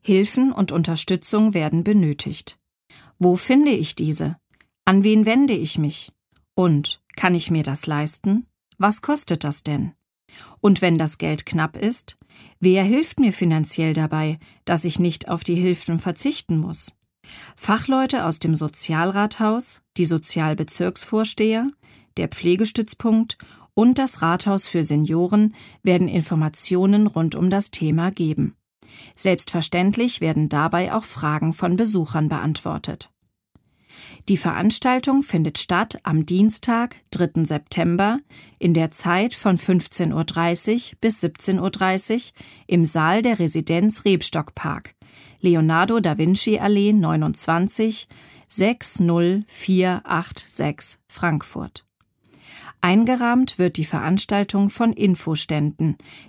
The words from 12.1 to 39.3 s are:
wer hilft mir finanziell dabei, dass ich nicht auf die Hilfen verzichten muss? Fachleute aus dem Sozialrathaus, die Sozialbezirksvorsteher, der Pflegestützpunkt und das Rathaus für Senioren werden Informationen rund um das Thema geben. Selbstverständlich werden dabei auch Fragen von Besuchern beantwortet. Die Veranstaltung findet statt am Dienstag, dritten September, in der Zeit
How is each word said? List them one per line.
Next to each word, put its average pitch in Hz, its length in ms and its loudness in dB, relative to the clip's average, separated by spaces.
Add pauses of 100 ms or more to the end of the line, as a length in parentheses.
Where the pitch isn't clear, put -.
wer 185 240 4
hilft 254 340 0
mir 233 140 4
finanziell 160 600 0
dabei, 156 460 -2 (260)
dass 175 200 0
ich 170 160 -4
nicht 175 280 -2
auf 170 140 -4
die 175 140 -2
Hilfen 180 420 0
verzichten 180 600 -2
muss? - 360 -6 (640)
Fachleute 254 680 -2
aus 160 140 -2
dem 165 160 0
Sozialrathaus, 196 1300 -2 (160)
die 175 80 2
Sozialbezirksvorsteher, 180 1600 -2 (500)
der 160 120 -4
Pflegestützpunkt 220 1080 0 (380)
und 240 240 4
das 269 240 0
Rathaus 180 440 0
für 170 160 -2
Senioren 170 720 2 (280)
werden 180 260 2
Informationen 180 1000 2
rund 165 280 0
um 185 160 0
das 196 200 2
Thema 165 400 0
geben. 151 440 -4 (600)
Selbstverständlich 185 1080 0
werden 156 260 0
dabei 165 460 -2
auch 220 100 -4
Fragen 151 480 -4
von 175 240 -2
Besuchern 175 540 0
beantwortet. 156 800 -6 (1160)
Die 202 80 2
Veranstaltung 254 840 0
findet 160 360 -2
statt 190 460 -2
am 156 200 0
Dienstag, 220 720 0 (140)
dritten 165 340 0
September, 175 720 -2 (400)
in 170 140 2
der 160 180 2
Zeit 190 440 0